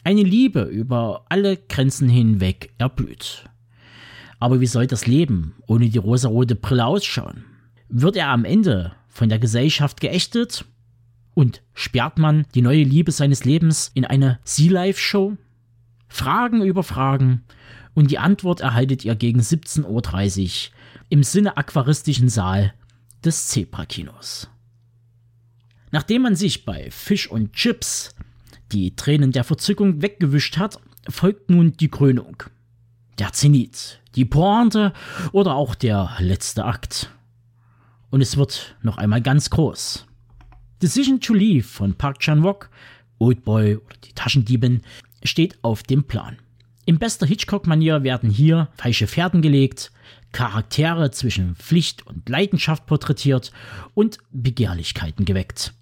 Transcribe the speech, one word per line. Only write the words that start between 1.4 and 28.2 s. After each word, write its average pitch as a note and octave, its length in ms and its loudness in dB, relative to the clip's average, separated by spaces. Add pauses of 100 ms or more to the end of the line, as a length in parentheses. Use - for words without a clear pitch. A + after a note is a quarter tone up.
Grenzen C3+ 500 -2
hinweg A2 680 2
erblüht. - 680 -6 (960)
Aber B2 220 2
wie B2+ 60 2
soll A#2 200 0
das A#2 180 -4
Leben A#2 500 0 (120)
ohne A#2 220 4
die A2+ 80 0
rosarote A#2 580 0
Brille A#2+ 300 0
ausschauen? - 580 -4 (460)
Wird D3 260 2
er D#3 140 -2
am A#2+ 160 2
Ende A#2 480 0 (160)
von - 180 0
der A2 120 2
Gesellschaft B2+ 600 0
geächtet? F#3 640 -4 (720)
Und B2+ 280 2 (120)
sperrt - 440 -4
man D3+ 280 2 (100)
die B2 60 4
neue C#3+ 220 4
Liebe D#3 280 2
seines C#3 320 0
Lebens D#3+ 500 0
in B2+ 120 0
eine C3+ 400 2
Sea-Life-Show? F#3+ 920 0 (720)
Fragen G#3+ 560 0
über F#3+ 200 0
Fragen C3 600 0 (500)
und D3 180 4
die - 60 -2
Antwort F3+ 440 0
erhaltet C3 420 0
ihr A2+ 120 -2
gegen A#2+ 260 2
siebzehn D3+ 420 -2
Uhr A2+ 180 -4
dreißig F#2+ 680 -4 (380)
im D3 140 4
Sinne G3 340 0
aquaristischen C3+ 720 0
Saal G2+ 440 0 (520)
des - 240 -2
Zebra-Kinos. - 1000 -10 (1400)
Nachdem G#3+ 300 0
man A#3 140 2
sich F3 300 -4
bei C#2+ 260 -10
Fish - 360 -4
und A2 260 -4
Chips - 640 -4 (560)